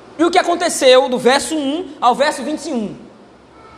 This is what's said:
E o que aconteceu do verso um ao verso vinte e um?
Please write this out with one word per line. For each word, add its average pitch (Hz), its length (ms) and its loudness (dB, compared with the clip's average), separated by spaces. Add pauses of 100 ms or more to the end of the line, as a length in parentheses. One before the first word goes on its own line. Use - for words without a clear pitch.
(180)
E 302 60 0
o 339 80 2
que 359 80 2
aconteceu 302 680 2
do 247 80 -2
verso 254 360 0
um 311 360 -4 (100)
ao 240 160 2
verso 285 280 -2
vinte 302 240 -8
e 330 40 -8
um? 208 240 -6 (800)